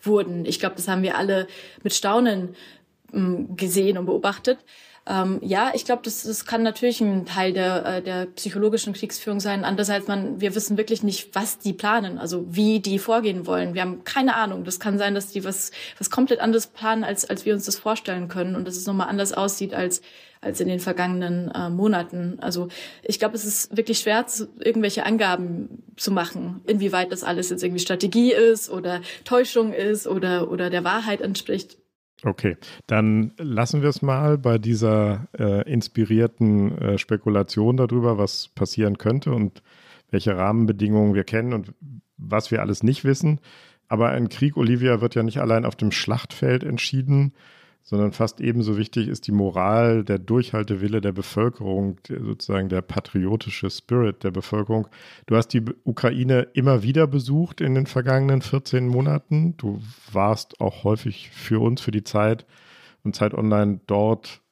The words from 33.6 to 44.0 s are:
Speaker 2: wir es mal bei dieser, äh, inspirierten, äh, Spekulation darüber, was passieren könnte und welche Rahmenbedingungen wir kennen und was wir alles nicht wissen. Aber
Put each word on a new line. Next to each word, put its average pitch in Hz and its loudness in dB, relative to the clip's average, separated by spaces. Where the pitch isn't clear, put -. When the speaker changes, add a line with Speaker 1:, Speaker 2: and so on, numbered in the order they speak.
Speaker 2:
wir 147 4
es 139 -4
mal 143 2
bei 123 2
dieser, 107 2
äh, 101 0
inspirierten, 110 2
äh, 101 0
Spekulation 104 2
darüber, 120 2
was - -2
passieren 101 0
könnte 131 0
und 107 -2
welche 98 2
Rahmenbedingungen 104 4
wir 95 2
kennen 113 -2
und 101 -6
was 104 -2
wir 110 0
alles 101 -2
nicht 127 2
wissen. 147 2
Aber 117 2